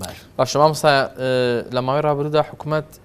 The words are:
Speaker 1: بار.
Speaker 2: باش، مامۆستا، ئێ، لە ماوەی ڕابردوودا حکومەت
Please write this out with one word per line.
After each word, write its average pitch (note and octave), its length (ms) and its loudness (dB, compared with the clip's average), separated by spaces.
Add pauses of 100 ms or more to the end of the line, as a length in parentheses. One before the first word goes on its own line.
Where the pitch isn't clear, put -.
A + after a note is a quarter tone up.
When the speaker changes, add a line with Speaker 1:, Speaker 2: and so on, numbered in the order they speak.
Speaker 1:
بار. - 140 -12 (220)
Speaker 2:
باش، C3 240 0
مامۆستا، D3+ 300 4
ئێ، B2+ 840 0
لە B2 100 0
ماوەی C3+ 220 0
ڕابردوودا D3+ 340 0 (100)
حکومەت D3+ 360 -6 (180)